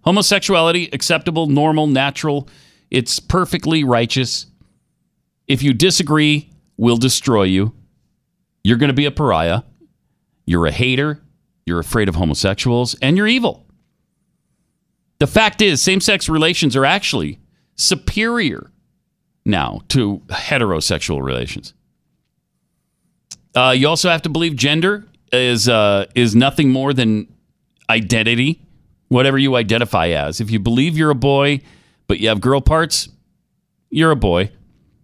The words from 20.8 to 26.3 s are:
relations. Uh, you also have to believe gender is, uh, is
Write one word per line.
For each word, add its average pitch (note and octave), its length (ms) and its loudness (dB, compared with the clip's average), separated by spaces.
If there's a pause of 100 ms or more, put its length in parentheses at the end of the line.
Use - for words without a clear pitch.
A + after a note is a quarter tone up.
relations. B1+ 520 -8 (1800)
Uh, B2+ 220 2
you C#3 120 2
also E3 200 0
have E3 140 0
to E3+ 60 -6
believe D#3+ 280 -4
gender E3 480 0 (280)
is, B2 360 0
uh, G2+ 460 2
is A#2 220 2